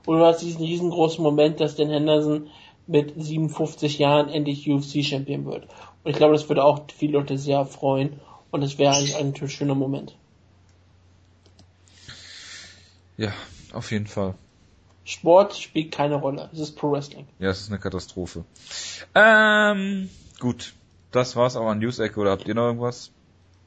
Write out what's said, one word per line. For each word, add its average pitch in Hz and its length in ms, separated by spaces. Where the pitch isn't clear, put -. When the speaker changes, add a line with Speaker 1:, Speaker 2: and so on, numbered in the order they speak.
Speaker 1:
oder 160 120
du 170 80
hast 165 160
diesen 165 220
riesengroßen 170 580
Moment, 151 380
dass 151 160
Dan 151 120
Henderson 151 600
mit 147 280
siebenundfünfzig 156 840
Jahren 147 280
endlich 147 400
U-F-C-Champion 139 800
wird. - 220
Und 160 80
ich 135 60
glaube, 151 160
das 151 160
würde 139 160
auch 143 160
viele 151 200
Leute 143 260
sehr 139 280
freuen 135 520
und 147 140
es 143 140
wäre 139 180
eigentlich 143 200
ein 139 320
schöner 143 280
Moment. 139 400
Speaker 2:
Ja, 107 160
auf - 200
jeden 104 160
Fall. 95 260
Speaker 1:
Sport 185 540
spielt - 360
keine 147 240
Rolle. 143 360
Es 160 80
ist 151 160
Pro 147 160
Wrestling. - 340
Speaker 2:
Ja, 95 100
es 95 120
ist 101 80
eine 98 100
Katastrophe. 90 640
Ähm, 208 920
gut. - 360
Das 123 240
war's 123 220
auch 113 100
an 107 140
News-Ecke. 110 400
Oder 101 100
habt 98 160
ihr 107 80
noch 117 120
irgendwas? 120 440